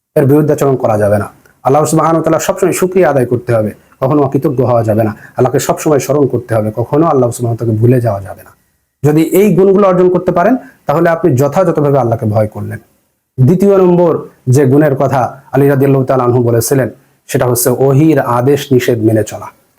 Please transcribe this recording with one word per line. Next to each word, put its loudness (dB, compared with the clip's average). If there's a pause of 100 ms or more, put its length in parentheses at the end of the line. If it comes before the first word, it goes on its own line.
(140)
এর 2
বিরুদ্ধাচরণ 2
করা -2
যাবে 0
না। -6 (340)
আল্লাহ 2
সুবহানাহু 0
ওয়া -2
তাআলার 0
সবসময় -2
শুকরিয়া 0
আদায় 0
করতে -4
হবে, -2 (280)
কখনো 0
অকৃতজ্ঞ -2
হওয়া 0
যাবে 0
না। -2
আল্লাহকে -4
সবসময় -2
স্মরণ 0
করতে -6
হবে, -2
কখনো -2
আল্লাহ 0
সুবহানাহু -6
ওয়া -4
তাআলাকে -2
ভুলে 2
যাওয়া -4
যাবে -18
না। -20 (500)
যদি 2
এই 2
গুণগুলো 4
অর্জন 2
করতে -2
পারেন, 0 (300)
তাহলে 0
আপনি 0
যথাযথভাবে 0
আল্লাহকে -2
ভয় 0
করলেন। -12 (600)
দ্বিতীয় 4
নম্বর 2 (280)
যে 2
গুণের 2
কথা -2 (120)
আলী 2
রাদিয়াল্লাহু 2
তাআলা -2
আনহু 0
বলেছিলেন, 0 (360)
সেটা -2
হচ্ছে -2
ওহির 2
আদেশ -2
নিষেধ 0
মেনে 0
চলা। -12 (320)